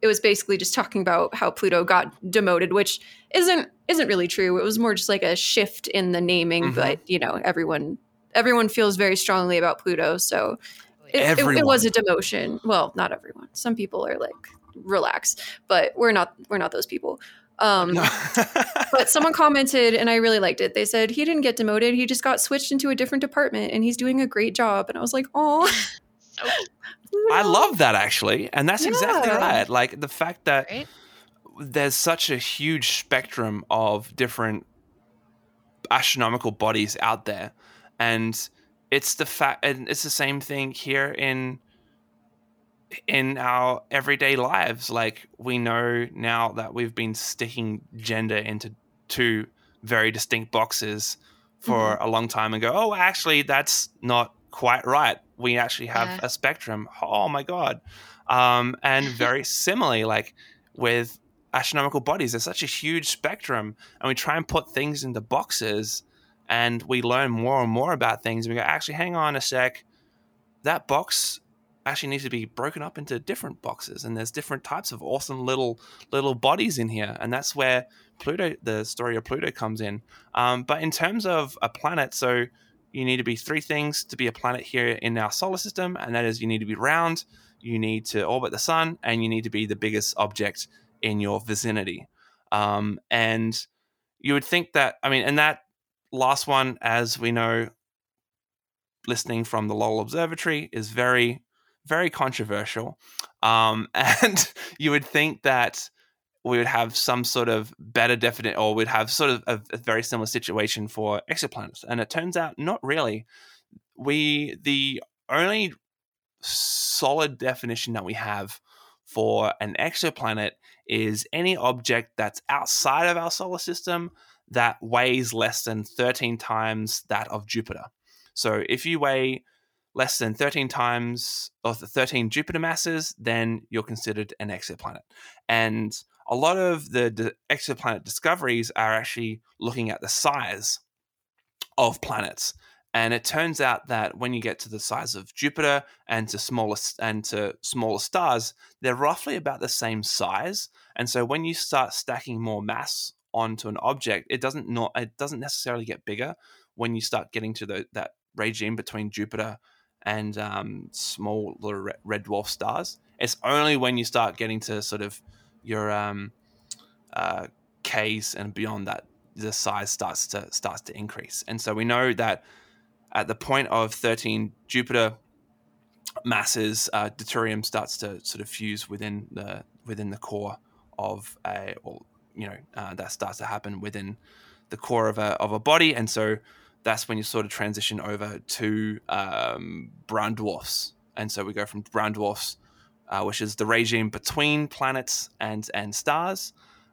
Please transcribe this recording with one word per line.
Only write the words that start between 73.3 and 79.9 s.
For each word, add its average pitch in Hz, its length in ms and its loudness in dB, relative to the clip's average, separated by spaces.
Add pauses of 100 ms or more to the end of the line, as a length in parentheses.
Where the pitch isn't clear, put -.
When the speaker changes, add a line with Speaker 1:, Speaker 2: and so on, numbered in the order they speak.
Speaker 2:
boxes, - 420 -10
and 113 120 -6
there's 113 160 -6
different 143 320 -8
types 170 280 -6
of 113 100 -14
awesome 131 440 -4
little, 131 340 -2 (320)
little 139 220 2
bodies 160 440 2
in 113 120 0
here." 107 300 -4
And 117 120 -4
that's 135 240 -4
where 127 300 2 (320)
Pluto, 165 440 -2
the 110 220 -2
story 120 320 -4
of 113 80 -4
Pluto 139 260 -2
comes 110 320 -6
in. 104 180 -6 (340)